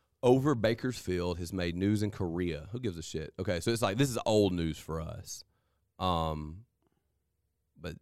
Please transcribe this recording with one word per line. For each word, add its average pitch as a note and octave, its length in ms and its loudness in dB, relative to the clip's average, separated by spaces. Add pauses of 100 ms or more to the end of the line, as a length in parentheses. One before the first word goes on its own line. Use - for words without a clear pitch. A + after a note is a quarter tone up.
(220)
over C3 320 6
Bakersfield G2+ 840 -2
has F2 140 -8
made F2 240 -2
news G2+ 260 2
in G#2 80 -2
Korea. E2+ 640 -4
Who B2+ 80 -8
gives G2 180 -6
a D#2 40 -8
shit? D#2 360 -8
Okay, F2+ 220 -2
so A#2 100 -2
it's A#2 120 0
like, G2+ 160 2
this C#3 120 2
is A2+ 160 -2
old G#2 260 6
news E2 260 0
for D#2+ 220 -8
us. - 440 -12 (540)
Um, E2 680 -2 (1160)
but D#2+ 220 -10